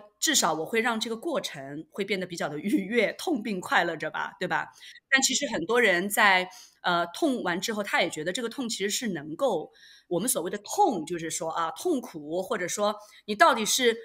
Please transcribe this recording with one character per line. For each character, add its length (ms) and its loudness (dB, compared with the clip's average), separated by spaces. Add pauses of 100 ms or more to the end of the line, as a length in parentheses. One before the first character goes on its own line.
(200)
至 160 2
少 180 4
我 100 -2
会 180 2
让 180 0
这 100 -2
个 80 -4
过 240 -2
程 480 -10
会 160 -4
变 140 -2
得 80 -4
比 100 -10
较 100 -2
的 120 -6
愉 260 0
悦、 320 2
痛 240 -2
并 180 -4
快 240 2
乐 140 -2
着 140 -6
吧， 280 -4
对 80 -4
吧？ 200 -2 (420)
但 120 4
其 120 2
实 180 0
很 140 -2
多 160 2
人 280 4
在， 400 6 (320)
呃， 260 2
痛 340 0
完 200 -2
之 120 -4
后， 80 -2
他 200 0
也 80 2
觉 160 -8
得 80 -2
这 80 -4
个 80 -4
痛 180 -6
其 120 -6
实 100 -2
是 240 -4
能 240 -8
够， 340 0 (380)
我 100 0
们 80 0
所 140 0
谓 100 -6
的 60 -6
痛， 480 0
就 120 -6
是 140 -6
说 180 -4
啊， 220 -2
痛 300 -2
苦， 420 -6
或 140 -2
者 100 -4
说 260 0 (320)
你 80 -6
到 220 6
底 100 -2
是 400 2